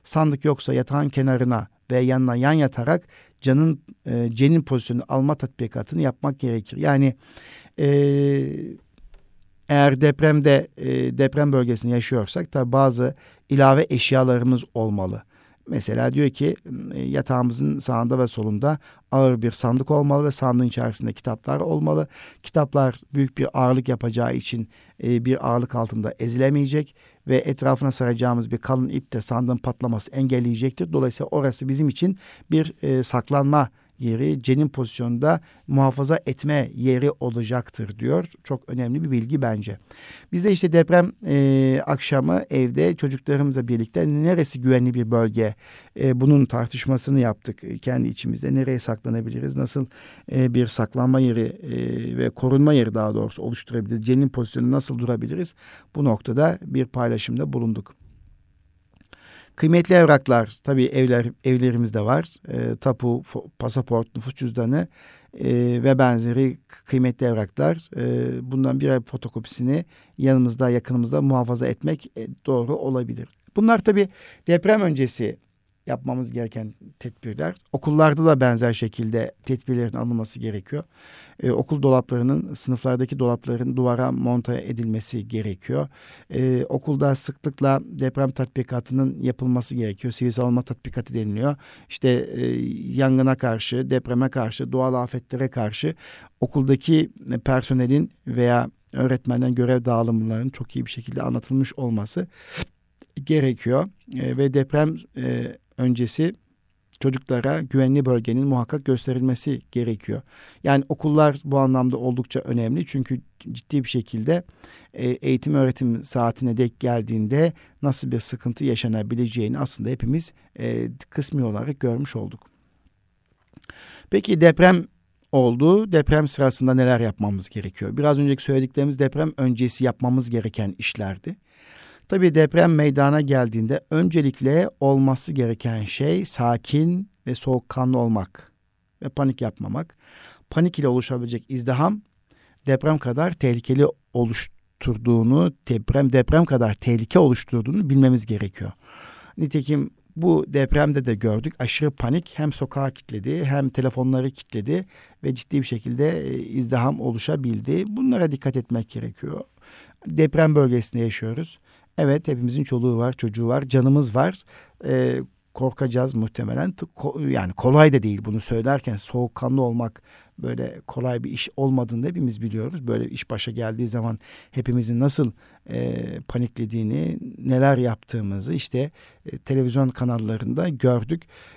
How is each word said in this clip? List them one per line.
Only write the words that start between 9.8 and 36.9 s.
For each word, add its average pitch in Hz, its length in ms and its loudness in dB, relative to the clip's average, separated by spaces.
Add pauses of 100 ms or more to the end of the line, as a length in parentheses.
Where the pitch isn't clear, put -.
depremde, 147 680 4 (100)
e, 127 400 -2
deprem 139 340 2
bölgesinde 120 420 0
yaşıyorsak 120 580 -2
tabii 127 200 -2
bazı 131 440 2 (340)
ilave 135 400 6
eşyalarımız 127 720 2 (100)
olmalı. 107 500 -2 (440)
Mesela 120 440 -2
diyor 143 180 2
ki, 143 260 -2 (380)
e, 131 80 -8
yatağımızın 131 800 -2
sağında 120 400 -2
ve 127 80 2
solunda 113 520 -2 (320)
ağır 131 300 4
bir 117 100 0
sandık 127 400 0
olmalı 143 340 2
ve 143 60 0
sandığın 127 340 2
içerisinde 117 480 -4
kitaplar 131 460 -6
olmalı. 156 480 0 (360)
Kitaplar 139 520 0 (180)
büyük 139 240 0
bir 135 160 0
ağırlık 127 340 2
yapacağı 120 480 -2
için, 117 340 -6 (340)
e, 120 220 0
bir 131 220 0
ağırlık 120 280 -2
altında 110 440 -4
ezilemeyecek 135 760 0 (320)
ve 131 100 4
etrafına 135 540 0
saracağımız 120 600 0
bir 120 60 -4
kalın 127 320 -2
ip - 240 -6
de 113 80 -4
sandığın 123 360 -2
patlaması 117 540 -4
engelleyecektir. 127 840 -2
Dolayısıyla 131 380 -2
orası 135 360 -2
bizim 139 220 0
için 185 280 -2 (340)
bir, 160 300 0
e, 135 220 0
saklanma 139 640 0 (300)
yeri, 127 440 -2
cenin 139 260 2
pozisyonunda 127 720 -2 (260)
muhafaza 135 580 2
etme 143 500 -2
yeri 127 440 2